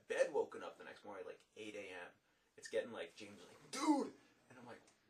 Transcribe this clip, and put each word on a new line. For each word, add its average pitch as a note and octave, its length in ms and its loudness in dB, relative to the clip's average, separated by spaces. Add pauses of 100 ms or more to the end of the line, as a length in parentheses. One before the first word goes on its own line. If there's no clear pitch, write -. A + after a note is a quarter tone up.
bed - 240 6
woken - 320 2
up - 160 -8
the E2+ 80 -12
next - 160 -14
morning, F#2 240 -8
like, E2+ 120 -10 (200)
eight G#2+ 160 -6
A G2+ 160 -4
M. F2+ 160 -8 (480)
It's - 160 -12
getting, A2+ 200 2
like, F#2 240 -6
James G#2 200 -12
is - 160 -16
like, - 200 -20
"Dude!" C#4+ 400 4 (360)
And - 80 -20
I'm - 120 -16
like, - 120 -12 (300)